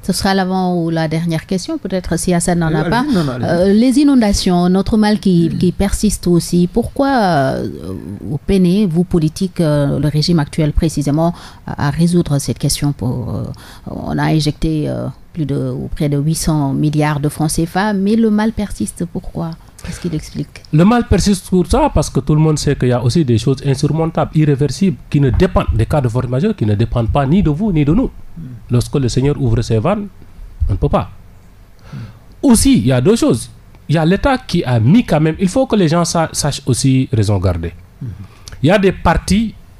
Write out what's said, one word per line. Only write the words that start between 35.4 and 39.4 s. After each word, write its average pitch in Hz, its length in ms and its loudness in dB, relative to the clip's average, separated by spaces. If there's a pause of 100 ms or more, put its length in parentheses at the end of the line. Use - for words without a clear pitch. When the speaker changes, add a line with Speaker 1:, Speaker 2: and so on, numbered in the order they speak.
Speaker 3:
faut 262 180 0
que 233 80 -2
les 190 120 2
gens 170 160 2
sa-, 160 280 -2
sachent - 340 -4
aussi 131 480 2
raison 104 240 0
garder. 85 360 -2 (280)
Speaker 2:
Hmm. 123 60 -10 (560)
Speaker 3:
Il 139 40 4
y 165 40 6
a 214 80 4
des 190 120 4
parties 185 640 0 (260)